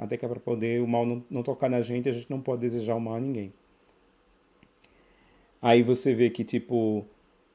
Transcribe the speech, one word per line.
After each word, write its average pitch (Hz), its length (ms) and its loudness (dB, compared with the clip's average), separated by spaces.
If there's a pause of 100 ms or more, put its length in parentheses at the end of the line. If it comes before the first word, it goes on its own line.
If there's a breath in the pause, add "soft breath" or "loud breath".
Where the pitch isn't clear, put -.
Até 110 160 -6
que - 80 -8
é 120 40 -4
pra 120 120 -8
poder 117 420 0
o 120 60 0
mal 120 180 2
não, 120 240 -4
não 120 140 -4
tocar 131 260 0
na 123 120 2
gente, 120 260 -4
a 127 40 2
gente 120 160 -8
não 135 120 -6
pode 127 220 -4
desejar 117 340 -2
o 117 40 -2
mal 113 140 -4
a 117 60 -4
ninguém. 113 320 -6 (2000 soft breath)
Aí 120 240 8
você 123 280 2
vê 117 180 4
que, 113 120 -4
tipo, 113 640 -2 (480)